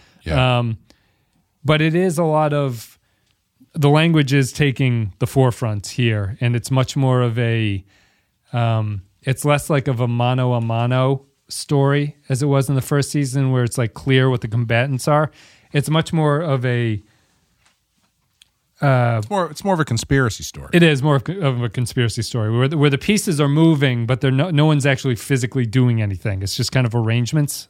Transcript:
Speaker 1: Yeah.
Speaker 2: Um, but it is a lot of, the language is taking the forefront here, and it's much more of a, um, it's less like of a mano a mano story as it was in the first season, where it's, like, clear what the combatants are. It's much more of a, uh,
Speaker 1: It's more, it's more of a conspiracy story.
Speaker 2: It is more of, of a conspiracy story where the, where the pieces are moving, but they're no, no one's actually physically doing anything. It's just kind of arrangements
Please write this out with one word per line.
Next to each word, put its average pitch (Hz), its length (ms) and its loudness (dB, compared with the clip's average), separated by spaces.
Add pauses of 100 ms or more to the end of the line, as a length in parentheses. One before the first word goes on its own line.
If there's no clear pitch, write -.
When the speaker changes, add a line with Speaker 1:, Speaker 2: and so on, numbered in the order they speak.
(220)
Speaker 1:
Yeah. 127 360 0
Speaker 2:
Um, 117 200 -4 (840)
but 147 160 2
it 160 140 0
is 175 240 0
a 175 60 0
lot 151 280 0
of, 135 460 -6 (760)
the 143 160 2
language 156 440 4
is 139 200 2
taking 123 680 0
the - 80 0
forefront 117 580 0
here, 107 540 -2
and 120 160 2
it's - 160 -6
much 131 240 0
more 127 260 2
of 120 160 -2
a, 113 460 -2 (680)
um, 110 500 -2 (200)
it's 135 220 -4
less 147 260 0
like 139 160 0
of 123 140 -2
a 123 80 0
mano 123 460 0
a 120 60 0
mano 123 640 0 (240)
story 143 680 0 (120)
as 123 140 -2
it 151 40 0
was 139 220 2
in 143 60 0
the 131 80 0
first 143 300 -2
season, 135 400 -2
where 127 100 2
it's, 120 160 -2
like, 117 160 -2
clear 131 340 2
what 127 120 0
the 120 80 -8
combatants 120 580 -2
are. 151 240 2 (420)
It's 147 160 0
much 160 240 0
more 151 280 2
of 135 260 -2
a, 120 340 -2 (1800)
uh, 123 420 2
Speaker 1:
It's 110 80 -10
more, 185 200 0
it's 151 140 -14
more 196 100 2
of 160 60 2
a 147 40 0
conspiracy 123 580 -2
story. - 300 -14
Speaker 2:
It 175 100 4
is 151 200 4
more 147 140 2
of, 127 120 -4
of 143 340 -2
a 120 60 -2
conspiracy 117 540 -4
story 107 340 -4
where 127 100 2
the, 151 100 -2
where 147 140 4
the 143 80 2
pieces 196 420 0
are 147 80 2
moving, 143 580 2
but 127 140 0
they're 135 120 2
no, 143 180 0
no 151 160 4
one's 147 200 2
actually 135 280 0
physically 127 520 -2
doing 117 360 2
anything. 98 400 -4
It's 101 140 -6
just - 160 -4
kind 131 140 2
of 110 80 -4
arrangements 120 760 -2